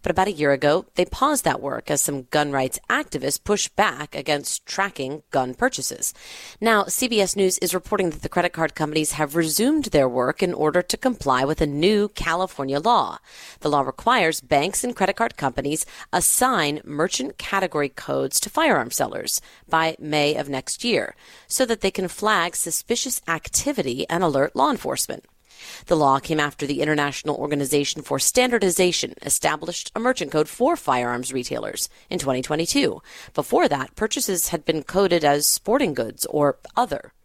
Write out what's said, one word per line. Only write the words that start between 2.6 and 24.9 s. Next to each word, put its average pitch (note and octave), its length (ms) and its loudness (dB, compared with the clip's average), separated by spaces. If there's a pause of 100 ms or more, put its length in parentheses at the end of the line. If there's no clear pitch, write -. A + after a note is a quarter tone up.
activists D3 540 -2
pushed - 320 -2
back F3+ 380 0
against D3 520 -4
tracking D3 680 -4
gun B2+ 220 0
purchases. - 600 -2 (460)
Now, G#3+ 260 4
C B3 220 -2
B A3 140 2
S F#3+ 140 0
News F#3+ 240 2
is F3+ 140 -2
reporting F#3 360 0
that D3+ 120 -8
the - 80 -6
credit F3 240 0
card D#3+ 220 -2
companies D3+ 380 0
have D3 220 -2
resumed A3 500 2
their C#3+ 240 4
work B2 340 0
in F3 100 0
order D#3 280 2
to - 160 -2
comply C#3 480 0
with D3+ 160 0
a D3+ 60 2
new G3+ 420 2
California D#3+ 680 -2
law. E3+ 400 2 (420)
The D3+ 80 0
law C#3+ 120 4
requires E3 600 2
banks D#3 420 2
and B3 120 -2
credit G3 200 0
card - 220 -2
companies C#3+ 480 -2 (260)
assign F3 720 2
merchant E3+ 540 -4
category D#3+ 520 -2
codes C3+ 520 -4
to - 80 -8
firearm F3+ 420 2
sellers - 500 -4 (280)
by D#3+ 300 2
May D3 360 0
of C#3 140 -4
next - 340 -6
year G#3 320 -2 (320)
so - 180 2
that A3+ 160 -2
they F#3+ 100 2
can F#3+ 160 -4
flag F#3 480 0
suspicious - 720 -4
activity D#3+ 840 -2
and E3+ 140 0
alert C#3+ 320 2
law D4 140 4
enforcement. - 540 -4 (640)